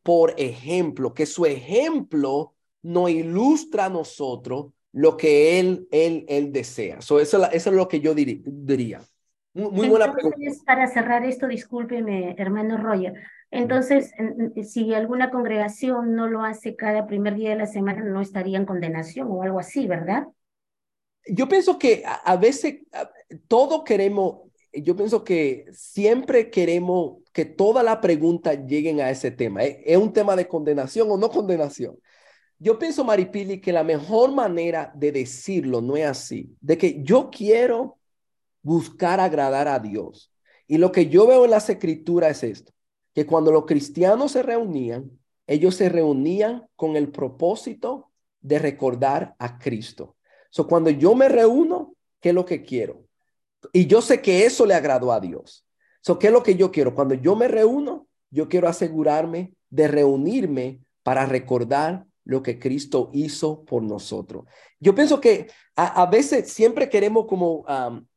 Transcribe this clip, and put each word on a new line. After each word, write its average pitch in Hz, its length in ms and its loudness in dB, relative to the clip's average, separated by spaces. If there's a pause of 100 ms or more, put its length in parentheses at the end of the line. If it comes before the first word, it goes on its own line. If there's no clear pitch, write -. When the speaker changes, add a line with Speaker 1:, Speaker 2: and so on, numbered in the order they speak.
Speaker 1:
por 165 340 4
ejemplo, 131 760 -6
que 156 120 -2
su 170 200 -2
ejemplo 151 1080 -2 (300)
nos 175 260 0
ilustra 190 760 0
a 190 40 -4
nosotros 139 800 -8 (240)
lo 156 260 4
que 156 420 4
él, 185 320 0
él, 160 360 0
él 143 240 -2
desea. 117 500 -8
So, 147 180 2
eso, 151 300 4
eso 170 200 -2
es 190 60 4
lo 185 120 2
que 165 120 -2
yo 156 140 0
diri-, 135 320 -2
diría. 135 560 -4 (520)
Muy, 202 180 -6
muy 202 180 0
buena 220 160 6
Speaker 2:
Entonces, 165 280 -2
Speaker 1:
pregunta. 285 320 -10
Speaker 2:
para 262 220 2
cerrar 240 380 -2
esto, 254 220 -4
discúlpeme, 226 880 -8
hermano 214 400 -4
Roger. 196 360 -4 (360)
Entonces, 254 680 0
en, 220 380 -6
en, 208 100 -8
si 220 280 -4
alguna 247 380 -2
congregación 233 840 -4
no 226 120 -2
lo 220 160 -4
hace 220 320 -10
cada 214 320 -4
primer 208 280 -4
día 214 160 -6
de 214 40 -2
la 214 100 -4
semana, 202 380 -6
no 196 180 -4
estaría 190 360 -6
en 196 80 -2
condenación 165 680 -8
o 185 100 -6
algo 190 180 -4
así, 233 280 -6
¿verdad? 180 400 -4 (960)
Speaker 1:
Yo 254 240 -4
pienso 370 300 2
que 240 260 2
a, - 100 -10
a 180 220 0
veces, 254 440 0 (120)
a, - 160 -10 (380)
todo 285 360 2
queremos, 196 580 0 (300)
yo 151 240 -2
pienso 208 280 -2
que 151 480 -2
siempre 226 800 0
queremos 175 680 0 (160)
que 160 120 -2
todas 226 380 2
las 226 140 2
preguntas 165 600 0 (100)
lleguen 147 340 -2
a 131 80 -2
ese 131 220 -6
tema. 113 320 -4
¿Es, 139 200 -4
es 165 140 4
un 214 160 0
tema 202 220 2
de 180 120 -2
condenación 151 640 -2
o 202 80 0
no 214 120 0
condenación? 156 680 -4 (600)
Yo 220 180 0
pienso, 320 260 -4
Maripili, 196 560 -2
que 185 140 -2
la 165 100 0
mejor 170 480 2
manera 170 640 -4
de 147 180 -2
decirlo 131 680 -4
no 131 160 -4
es 156 80 0
así, - 560 -8
de 156 160 0
que 165 240 -2
yo 254 300 2
quiero 233 680 0 (640)
buscar 170 600 -2
agradar 143 480 0
a 135 100 -2
Dios. 104 540 -10 (340)
Y 151 100 2
lo 175 140 4
que 180 160 4
yo 175 180 8
veo 247 200 8
en 233 60 4
las 220 180 2
Escrituras 165 720 -2
es 110 140 -6
esto, - 160 -20 (420)
que 147 100 0
cuando 156 260 4
los 156 140 4
cristianos 185 680 0
se 262 100 0
reunían, 143 640 -6 (380)
ellos 165 280 2
se 190 120 2
reunían 170 880 0
con 156 220 -2
el 147 120 -2
propósito 214 1040 -6 (300)
de 147 180 0
recordar 135 800 -2
a 120 180 -10
Cristo. - 600 -10 (320)
So, 160 180 -4
cuando 165 220 2
yo 156 260 4
me 262 140 6
reúno, 294 640 2 (240)
¿qué 170 100 0
es 175 60 2
lo 180 80 0
que 170 200 -6
quiero? 117 420 -8 (640)
Y 180 160 6
yo 208 140 8
sé 254 200 2
que 190 240 4
eso 247 200 4
le 196 80 6
agradó 131 400 2
a 92 80 0
Dios. - 440 -14 (360)
So, 175 180 0
¿qué 208 80 4
es 214 60 8
lo 240 100 6
que 196 120 4
yo 180 160 2
quiero? 135 220 0
Cuando 135 220 0
yo 151 220 2
me 233 100 2
reúno, 240 600 0 (220)
yo 151 200 -4
quiero 180 180 2
asegurarme 165 840 -2 (160)
de 147 180 4
reunirme 143 920 0 (220)
para 131 220 0
recordar 131 800 -2 (200)
lo 131 180 -4
que 120 160 -6
Cristo 135 540 -4
hizo 156 500 -4
por 120 180 -4
nosotros. 104 640 -10 (340)
Yo 185 140 4
pienso 285 260 4
que 220 280 2 (280)
a, 175 280 2
a - 20 6
veces 233 460 0
siempre 233 380 2
queremos 214 360 2
como, 175 360 -2
um, 127 440 -8 (120)